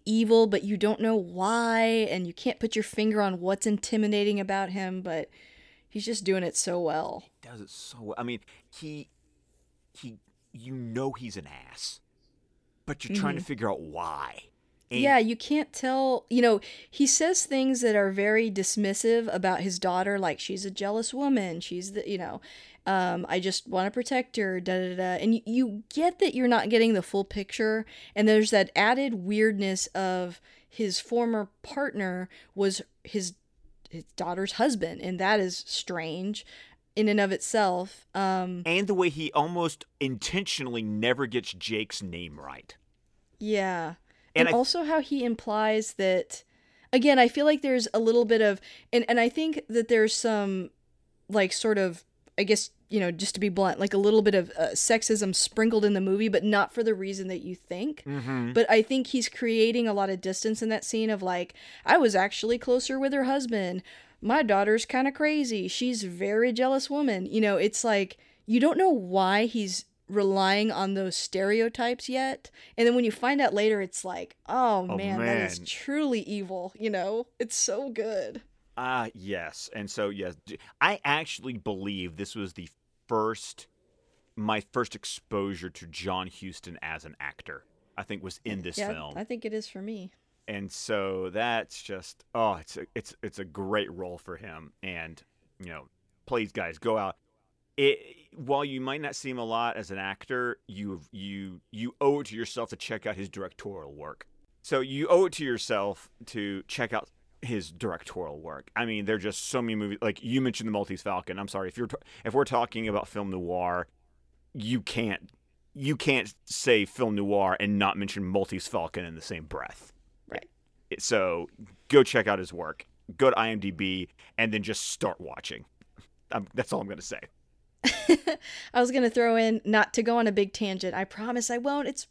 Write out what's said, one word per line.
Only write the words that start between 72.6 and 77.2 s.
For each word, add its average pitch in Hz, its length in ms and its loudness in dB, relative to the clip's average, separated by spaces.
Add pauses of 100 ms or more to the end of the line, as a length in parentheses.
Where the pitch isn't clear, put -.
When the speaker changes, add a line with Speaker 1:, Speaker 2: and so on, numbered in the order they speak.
Speaker 1:
And 233 100 4
then 240 100 6
when 247 100 4
you 220 80 2
find 277 260 0
out 262 140 4
later, 208 280 4
it's 190 220 -6
like, 180 320 -10 (100)
"Oh, 220 440 2
Speaker 2:
Oh, 101 80 -2
Speaker 1:
man, 98 220 -2
that 117 180 2 (120)
is 87 120 -8
Speaker 2:
man. 85 40 -16
Speaker 1:
truly 277 580 -2
evil," 190 540 -8
you 220 120 -4
know? 208 380 -2 (120)